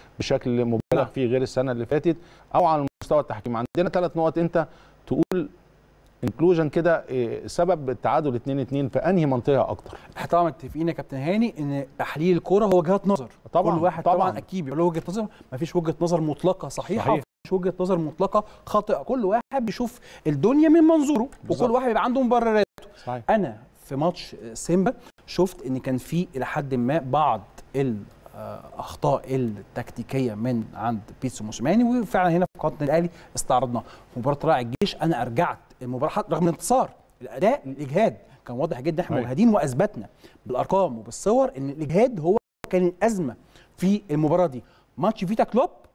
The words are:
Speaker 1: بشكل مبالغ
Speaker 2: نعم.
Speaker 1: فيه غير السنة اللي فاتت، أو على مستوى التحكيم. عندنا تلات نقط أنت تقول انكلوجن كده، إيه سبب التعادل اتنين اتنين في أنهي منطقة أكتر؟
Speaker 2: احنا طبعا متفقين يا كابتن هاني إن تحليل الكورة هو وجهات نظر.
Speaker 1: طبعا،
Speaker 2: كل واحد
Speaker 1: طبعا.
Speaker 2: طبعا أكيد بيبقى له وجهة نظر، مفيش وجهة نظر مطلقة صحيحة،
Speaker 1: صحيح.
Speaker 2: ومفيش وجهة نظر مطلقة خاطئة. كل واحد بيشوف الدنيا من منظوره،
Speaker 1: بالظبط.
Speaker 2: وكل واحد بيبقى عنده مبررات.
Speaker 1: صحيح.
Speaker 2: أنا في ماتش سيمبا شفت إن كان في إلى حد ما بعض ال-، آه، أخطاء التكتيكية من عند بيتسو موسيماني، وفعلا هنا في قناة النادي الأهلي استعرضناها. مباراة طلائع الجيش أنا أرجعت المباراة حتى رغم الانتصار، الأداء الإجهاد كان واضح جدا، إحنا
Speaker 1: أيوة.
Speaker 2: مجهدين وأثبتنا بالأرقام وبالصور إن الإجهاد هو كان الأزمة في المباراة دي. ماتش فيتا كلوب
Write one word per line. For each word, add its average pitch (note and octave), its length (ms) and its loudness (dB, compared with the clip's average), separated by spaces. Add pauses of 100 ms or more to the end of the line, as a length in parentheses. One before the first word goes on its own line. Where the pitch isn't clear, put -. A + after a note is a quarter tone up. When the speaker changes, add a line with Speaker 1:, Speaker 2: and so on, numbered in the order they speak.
(180)
Speaker 1:
بشكل A#2+ 460 0
مبالغ A#2 160 0 (140)
Speaker 2:
نعم. C3 120 2
Speaker 1:
فيه C3 200 -4
غير B2+ 160 0
السنة B2+ 300 -2
اللي A#2 140 -4
فاتت، D#3 300 0 (380)
أو E3 120 4
على D3+ 200 2 (160)
مستوى D3+ 180 2
التحكيم. A#2 360 -6
عندنا C#3+ 360 -2
تلات F3+ 240 -2
نقط D#3+ 220 0
أنت E3 280 0 (400)
تقول D#3+ 420 0 (760)
انكلوجن D#3+ 440 2
كده، E3 400 0
إيه A#2+ 380 -4
سبب E3 440 0
التعادل B2+ 440 0
اتنين C3+ 260 -4
اتنين C3+ 280 -2
في C3+ 100 0
أنهي E3 280 2
منطقة C3 440 2
أكتر؟ - 260 -10 (200)
Speaker 2:
احنا - 120 -10
طبعا F3 160 4
متفقين D#3 440 -4
يا D#3+ 40 -2
كابتن C#3+ 240 -10
هاني G3 420 0
إن C#3+ 280 -4 (120)
تحليل E3 380 0
الكورة G3 300 2
هو F#3 120 4
وجهات F3+ 300 2
نظر. C#3 200 0 (240)
Speaker 1:
طبعا، E3+ 260 2
Speaker 2:
كل D#3 60 -2
واحد E3+ 200 0
Speaker 1:
طبعا. F3+ 120 4
Speaker 2:
طبعا F#3 220 0
أكيد F#3 260 -8
بيبقى C3+ 140 -6
له E3+ 60 4
وجهة E3 240 0
نظر، G#3+ 180 -4 (260)
مفيش D3 240 -4
وجهة D#3+ 240 0
نظر E3 200 2
مطلقة D#3+ 480 -2
صحيحة، G3 360 -6
Speaker 1:
صحيح. B2+ 100 2
Speaker 2:
ومفيش - 380 -8
وجهة F#3 280 -2
نظر F3+ 180 0
مطلقة G3 460 -2 (220)
خاطئة. G3+ 360 0
كل A#3+ 220 -2
واحد G#3 180 2 (240)
بيشوف A3+ 340 -6 (260)
الدنيا G#3+ 420 4
من E4 120 8
منظوره، D4+ 480 4 (160)
Speaker 1:
بالظبط. - 180 0
Speaker 2:
وكل A#3 120 2
واحد B3+ 140 2
بيبقى G#3 160 2
عنده C4 180 2
مبررات. A3+ 420 4 (400)
Speaker 1:
صحيح. B2 260 -6
Speaker 2:
أنا D#3+ 280 2 (260)
في C#3 120 -8
ماتش E3+ 400 -2 (180)
سيمبا F#3 400 0 (320)
شفت - 400 -2
إن C3 120 -4
كان C3 200 -2
في E3+ 280 -2 (100)
إلى B2 100 -4
حد C#3+ 280 -4
ما B2+ 240 0
بعض C3+ 420 0 (360)
ال-، C3 200 -2 (400)
آه، G#2 240 -14 (160)
أخطاء - 600 -2
التكتيكية A#2+ 1000 -4
من A2+ 300 -4 (100)
عند G#2+ 260 -4 (220)
بيتسو A#2+ 220 -8
موسيماني، E3 400 0
وفعلا G#3 460 0
هنا F3 240 2
في - 60 -18
قناة D#3 120 -2
النادي D3+ 200 -8
الأهلي E3+ 180 2 (260)
استعرضناها. B2 480 0 (320)
مباراة C3+ 200 -2
طلائع D3 240 2
الجيش B2 420 -4
أنا D#3 200 0
أرجعت B2 360 -2 (240)
المباراة B2+ 300 -4
حتى G#3 200 -2
رغم D#3+ 100 0
الانتصار، F#3 480 0 (320)
الأداء D3+ 440 0
الإجهاد C#3 500 0 (300)
كان A#2+ 100 -10
واضح D3+ 240 -4
جدا، D#3+ 220 -2
إحنا D#3+ 140 -2
Speaker 1:
أيوة. A#2+ 120 -2
Speaker 2:
مجهدين E3 200 4
وأثبتنا D3 580 0 (400)
بالأرقام C3 520 0
وبالصور G#3+ 600 0
إن C3+ 120 -6
الإجهاد D#3+ 500 0
هو F3 160 2 (340)
كان F3+ 160 4
الأزمة F3+ 480 0 (420)
في G3 340 2
المباراة D#3 360 2
دي. B2+ 160 -6 (360)
ماتش G3 260 -2
فيتا G#3+ 200 0
كلوب C4 260 0 (240)